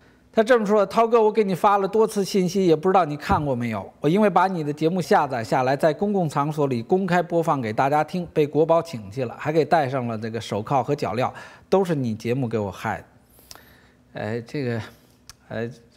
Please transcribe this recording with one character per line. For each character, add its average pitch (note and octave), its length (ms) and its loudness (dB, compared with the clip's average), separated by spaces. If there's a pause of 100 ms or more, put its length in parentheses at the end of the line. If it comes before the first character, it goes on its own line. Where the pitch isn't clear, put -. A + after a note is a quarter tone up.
(320)
他 A3+ 100 4
这 A#3+ 160 4
么 G#3+ 60 -2
说 G3+ 220 4
：“涛 A3+ 200 2
哥， A3+ 160 4
我 G#3+ 80 4
给 G#3+ 140 2
你 F#3+ 100 -2
发 G3+ 220 4
了 G3 100 0
多 G#3+ 200 2
次 G3+ 180 -2
信 F3+ 240 0
息， F#3+ 180 0
也 D#3+ 80 6
不 D#3+ 140 0
知 F#3+ 60 4
道 F#3 100 6
你 D3 100 -4
看 E3 300 -2
过 C#3 100 -2
没 A#2+ 140 -4
有。 G2 320 -6
我 D3 80 0
因 F3+ 100 4
为 G#3 120 4
把 F3+ 160 4
你 F3 180 -4
的 D3 80 -4
节 D#3 160 0
目 F3+ 140 -2
下 E3 260 2
载 A#2+ 160 -4
下 C3 200 0
来， C3+ 120 0
在 D3+ 160 2
公 G3+ 220 -2
共 F3+ 120 0
场 D3 240 -2
所 D3 160 0
里 A#2+ 160 -2
公 F#3+ 240 0
开 F3 160 2
播 E3+ 200 0
放 D#3 180 0
给 A2 100 -4
大 C3 200 0
家 D3+ 120 2
听， E3+ 300 -6
被 D3+ 140 2
国 D3 180 2
宝 E3 160 2
请 A2 300 -10
去 B2 160 -6
了， - 120 -10
还 D3+ 140 -6
给 D#3 140 2
戴 D#3 200 2
上 B2+ 200 -4
了 A2+ 100 -4
这 A2 140 -8
个 A2+ 100 -6
手 G#2+ 220 -4
铐 C3 200 0
和 C#3+ 140 -2
脚 G#2 180 -4
镣， A#2+ 160 -2 (380)
都 F#3+ 160 4
是 F3 100 -2
你 B2 200 -2
节 A2+ 180 -4
目 A#2+ 160 -2
给 A2+ 100 -4
我 G2+ 120 -4
害 F#2+ 280 -6
的。” - 60 -20 (1160)
哎， A2 200 -6
这 C#3 240 -8
个， A#2 160 -4 (680)
呃， A2+ 220 -8 (260)